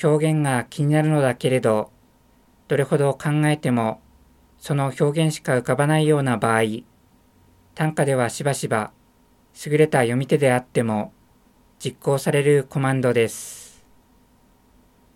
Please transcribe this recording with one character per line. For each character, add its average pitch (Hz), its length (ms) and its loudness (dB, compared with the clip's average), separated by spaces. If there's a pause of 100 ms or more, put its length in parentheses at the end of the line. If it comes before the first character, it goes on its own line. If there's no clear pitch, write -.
表 - 40 2
現 151 360 2
が 131 220 0
気 - 200 -6
に 143 80 2
な 151 100 4
る 151 60 0
の 151 120 2
だ 127 140 2
け 131 160 -4
れ 127 100 2
ど、 110 300 0 (800)
ど 147 80 0
れ 139 80 2
ほ 151 140 0
ど 139 160 0
考 151 320 0
え 151 100 2
て 147 140 -2
も、 113 300 -2 (580)
そ - 160 -6
の 139 260 0
表 156 260 2
現 151 80 0
し - 60 -14
か 143 140 -2
浮 123 80 0
か 131 140 -2
ば 143 100 2
な 156 120 2
い 156 80 2
よ 151 120 4
う 139 40 0
な 127 140 0
場 113 220 0
合、 110 40 2 (1120)
短 156 160 -2
歌 156 140 -2
で 139 100 0
は 123 140 0
し 135 160 -8
ば 139 100 0
し - 140 -6
ば、 110 240 -4 (720)
優 151 140 0
れ 156 100 4
た 151 120 0
読 120 160 0
み 131 100 -2
手 165 100 2
で 139 160 2
あ 123 60 2
っ 123 60 -6
て - 180 -2
も、 110 300 -2 (680)
実 - 220 -10
行 139 180 0
さ 147 120 -4
れ 143 120 2
る 139 260 2
コ - 100 -6
マ 135 140 0
ン 135 80 0
ド 123 120 2
で 113 160 2
す。 - 540 -18 (1300)